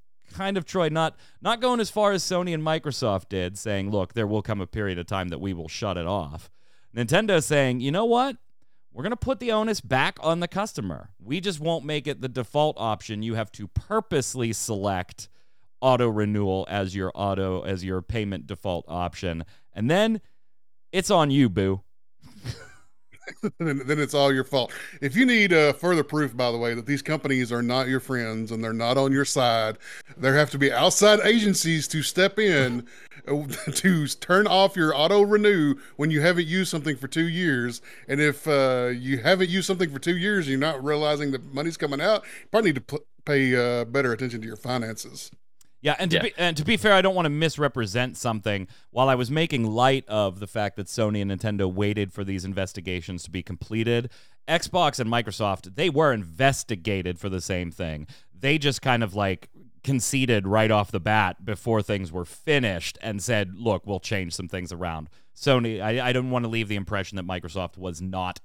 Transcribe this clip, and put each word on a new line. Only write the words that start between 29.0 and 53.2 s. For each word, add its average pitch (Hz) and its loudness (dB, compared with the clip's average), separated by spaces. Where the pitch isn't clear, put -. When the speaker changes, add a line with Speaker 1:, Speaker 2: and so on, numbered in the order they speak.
Speaker 2:
your 139 2
side, 113 2
there 131 4
have 147 6
to 143 -6
be 139 4
outside 202 6
agencies 190 2
to 151 -2
step 190 0
in, 135 2
<laughs> - -18
uh, 147 -2
<laughs> - -6
to 165 2
turn 185 2
off 190 4
your 156 2
auto 180 6
renew 202 6
when 156 0
you 151 4
haven't 170 4
used 180 0
something 147 -2
for 131 -10
two 165 0
years. 135 -2
And 139 0
if, 147 2
uh, 131 2
you 127 -2
haven't 180 4
used 185 0
something 180 0
for 139 -8
two 175 0
years 190 0
and 135 -2
you're 135 0
not 143 -2
realizing 147 0
that 135 -8
money's 160 -4
coming 143 -2
out, 208 2
you - -18
probably 214 4
need 135 0
to 123 -4
pl-, - -10
pay, 135 2
uh, 120 2
better 127 0
attention 117 -4
to 110 -10
your 107 -12
finances. 120 -6
Speaker 1:
Yeah, 147 0
and 185 -2
to 190 2
Speaker 3:
Yeah. 175 2
Speaker 1:
be, 233 -2
and 170 0
to 151 -2
be 214 2
fair, 208 4
I 190 8
don't 190 4
wanna 175 2
misrepresent 131 0
something. 104 -2
While 131 4
I 131 6
was 123 -2
making 151 0
light 127 2
of 101 0
the 101 -8
fact 104 -4
that 101 -8
Sony 107 0
and 98 -2
Nintendo 98 -2
waited 101 -2
for 101 -8
these 95 -6
investigations 92 -6